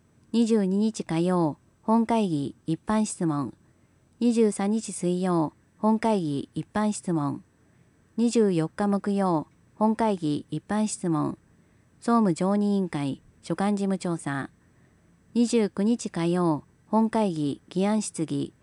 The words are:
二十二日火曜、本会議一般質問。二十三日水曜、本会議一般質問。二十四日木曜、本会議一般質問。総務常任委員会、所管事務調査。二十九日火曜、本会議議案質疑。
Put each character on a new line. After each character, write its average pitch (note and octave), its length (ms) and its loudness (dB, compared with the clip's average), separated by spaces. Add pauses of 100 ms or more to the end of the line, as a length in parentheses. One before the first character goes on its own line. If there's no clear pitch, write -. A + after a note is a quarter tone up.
(320)
二 A3+ 140 2
十 G#3+ 200 4
二 - 0 -
日 G3+ 380 0
火 E3 160 -2
曜、 E3+ 380 2 (280)
本 A3+ 200 4
会 A3 240 0
議 C#3+ 260 -4 (100)
一 D#3+ 120 -2
般 G#3+ 280 -2
質 - 200 -4
問。 C#3+ 260 -2 (680)
二 A#3+ 100 2
十 A3 200 4
三 G3 200 -2
日 A3 220 -4
水 F3+ 260 -2
曜、 F3 320 0 (300)
本 G#3+ 180 2
会 A3 220 0
議 D3 320 -4
一 D#3 200 -6
般 G#3+ 200 0
質 - 180 -6
問。 C#3+ 300 -2 (760)
二 A#3 140 2
十 G#3+ 240 4
四 D#3+ 200 0
日 G#3 140 -2
木 G3+ 240 0
曜、 F#3 360 0 (300)
本 A3 160 2
会 G#3+ 220 0
議 D3+ 340 -2
一 D3+ 160 -6
般 G#3+ 220 -2
質 - 220 -4
問。 D3 260 0 (640)
総 A#3 220 2
務 F#3+ 120 4
常 F#3+ 220 0
任 G#3 200 2
委 - 20 2
員 F#3+ 100 0
会、 C#3+ 340 -4 (200)
所 - 140 -6
管 G3+ 200 0
事 G3 120 -2
務 F#3+ 100 0
調 F3 180 -4
査。 C#3 340 -6 (840)
二 A#3+ 120 2
十 A3+ 240 2
九 - 140 -4
日 A3+ 260 0
火 E3+ 180 -4
曜、 E3+ 360 0 (260)
本 A3 200 2
会 G#3+ 240 0
議 D3 260 -4 (100)
議 F#3+ 160 0
案 G#3+ 160 0
質 - 220 -8
疑。 C#3 400 -4